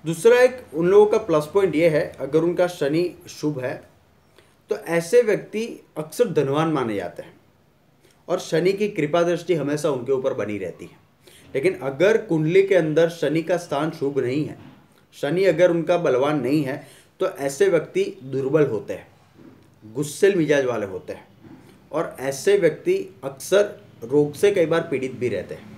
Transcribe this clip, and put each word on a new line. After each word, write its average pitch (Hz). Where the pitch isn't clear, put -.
दूसरा 226
एक 254
उन 170
लोगों 208
का 214
प्लस 151
point 190
ये 165
है, 156
अगर 139
उनका 175
शनि 160
शुभ 151
है, 131
तो -
ऐसे 170
व्यक्ति 208
अक्सर 156
धनवान 151
माने 123
जाते 87
हैं -
और 180
शनि 175
की 202
कृपा 170
दृष्टि 170
हमेशा 147
उनके 127
ऊपर 131
बनी 104
रहती 87
है। -
लेकिन 156
अगर 139
कुंडली 165
के 196
अंदर 165
शनि 160
का 170
स्थान 156
शुभ 143
नहीं 135
है, -
शनि 165
अगर 175
उनका 170
बलवान 143
नहीं 143
है, 135
तो 190
ऐसे 143
व्यक्ति 180
दुर्बल 135
होते 101
हैं, 85
गुस्सैल 151
मिजाज 143
वाले 113
होते 92
हैं -
और -
ऐसे 135
व्यक्ति 180
अक्सर 190
रोग 147
से 202
कई 180
बार 165
पीड़ित 127
भी 113
रहते 90
हैं। -